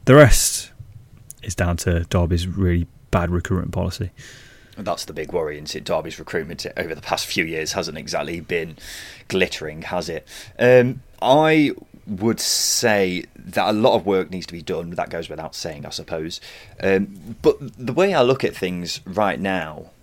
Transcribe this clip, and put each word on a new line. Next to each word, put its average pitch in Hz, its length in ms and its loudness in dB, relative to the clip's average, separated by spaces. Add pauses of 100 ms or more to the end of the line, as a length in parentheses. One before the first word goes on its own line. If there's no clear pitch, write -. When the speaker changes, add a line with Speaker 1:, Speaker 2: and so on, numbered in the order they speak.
Speaker 1:
The 127 100 10
rest - 560 8 (680)
is - 140 -8
down 87 220 0
to 85 280 0
Derby's 87 420 2
really 87 400 2 (220)
bad 87 220 0
recruitment 90 400 -2
policy. 92 400 -4 (680)
Speaker 2:
That's 92 280 -6
the 80 80 -14
big 78 180 -8
worry, 78 240 -4
isn't 76 200 -10
it? - 80 -10
Derby's 80 360 -4
recruitment 82 460 -6 (120)
over 82 180 -4
the 78 60 -18
past - 240 -4
few - 180 -2
years 80 300 -4
hasn't 80 240 -6
exactly 76 420 -6
been 82 380 -6 (500)
glittering, 82 560 -4
has 87 260 -6
it? 80 180 -10 (300)
Um, 123 440 6 (200)
I 151 500 4 (340)
would 107 340 0
say 98 840 0 (100)
that 92 340 -2
a 107 40 2
lot 110 220 4
of 87 100 0
work 95 240 2
needs 90 180 -8
to 87 60 -16
be 85 80 -12
done. 85 300 -6
That - 180 -6
goes 85 200 -8
without 78 260 -12
saying, 73 300 -10
I 73 40 -14
suppose. 80 520 -10 (400)
Um, 98 600 0
but - 180 4
the 127 340 -8
way 185 200 2
I 147 80 4
look 127 220 4
at - 120 -2
things 87 500 -6
right 92 340 0
now 82 520 -4 (120)